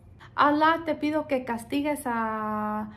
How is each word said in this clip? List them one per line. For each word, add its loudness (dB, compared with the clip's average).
"Alá, 4
te -2
pido -2
que -2
castigues -4
a -4